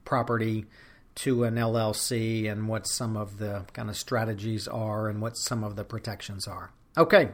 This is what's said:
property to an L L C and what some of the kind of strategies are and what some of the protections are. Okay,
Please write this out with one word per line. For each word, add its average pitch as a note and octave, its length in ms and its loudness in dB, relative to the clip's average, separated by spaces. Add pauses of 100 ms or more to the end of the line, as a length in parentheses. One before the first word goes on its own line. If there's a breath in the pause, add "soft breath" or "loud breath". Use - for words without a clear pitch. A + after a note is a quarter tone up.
property A2+ 640 0 (480 soft breath)
to A#2+ 300 2
an A#2 120 2
L A#2 220 2
L A2 160 2
C A2+ 520 0
and G#2+ 220 -2
what A2 180 -2
some A2+ 300 -2
of G2+ 220 -6
the G2+ 340 -4
kind A2 160 -8
of G#2 80 -6
strategies A2 720 -2
are G#2+ 400 -2
and G#2+ 140 -2
what A2+ 160 -4
some A2 260 -2
of G#2 120 -6
the G#2 80 -6
protections G2+ 640 -8
are. F#2+ 240 -10 (280)
Okay, E3 360 8